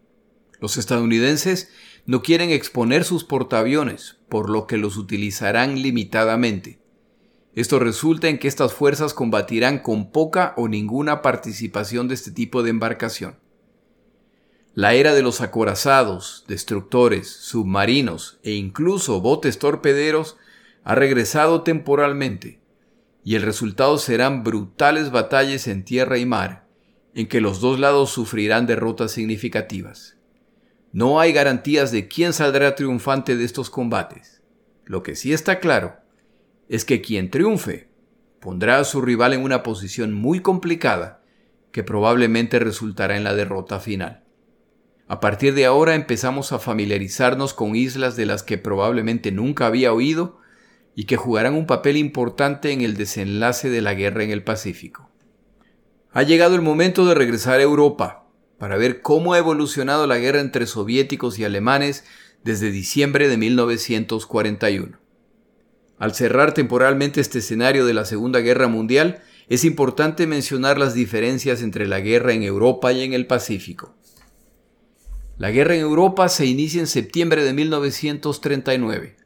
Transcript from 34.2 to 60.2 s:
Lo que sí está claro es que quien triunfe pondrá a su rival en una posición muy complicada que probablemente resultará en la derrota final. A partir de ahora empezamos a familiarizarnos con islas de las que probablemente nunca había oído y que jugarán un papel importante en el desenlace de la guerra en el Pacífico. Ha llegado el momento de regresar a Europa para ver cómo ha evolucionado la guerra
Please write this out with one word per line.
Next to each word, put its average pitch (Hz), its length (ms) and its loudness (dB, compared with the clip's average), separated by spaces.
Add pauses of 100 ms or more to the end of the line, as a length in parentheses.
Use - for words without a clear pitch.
Lo 92 160 -6
que - 140 -10
sí 143 180 -2
está 185 260 -2
claro 110 360 0 (760)
es 117 160 -4
que 120 160 0
quien 95 280 -4
triunfe 196 600 -2 (500)
pondrá 101 380 0
a - 60 2
su 139 180 -2
rival 123 320 2
en 131 80 -2
una 135 200 0
posición 104 520 -6
muy 131 260 -2
complicada 165 840 -2 (500)
que 107 120 -6
probablemente 117 720 2
resultará 104 600 -2
en 104 60 -4
la 101 100 -2
derrota 98 440 -4
final. 95 460 -8 (840)
A - 120 -8
partir 110 320 2
de 135 140 4
ahora 156 280 6
empezamos 135 580 -2
a 123 60 -2
familiarizarnos 107 920 -2
con 107 240 -2
islas 127 400 -2
de 117 80 -2
las 104 180 -2
que 104 140 -4
probablemente 110 720 -2
nunca 123 360 -2
había 120 260 2
oído 156 460 0 (560)
y 104 100 -10
que 120 140 0
jugarán 120 360 0
un 156 120 -2
papel 143 320 2
importante 143 720 -2
en 135 100 -2
el 110 160 0
desenlace 104 720 -2
de 117 140 0
la 101 100 0
guerra 101 300 -2
en 107 80 -4
el 104 120 -4
Pacífico. - 680 -8 (1040)
Ha 127 100 2
llegado 165 320 6
el 175 80 2
momento 175 420 2
de 175 100 6
regresar 127 460 2
a 139 40 6
Europa 147 640 2 (260)
para 98 220 -4
ver 123 240 0
cómo 165 320 2
ha 175 40 6
evolucionado 147 680 0
la 127 100 2
guerra 135 240 2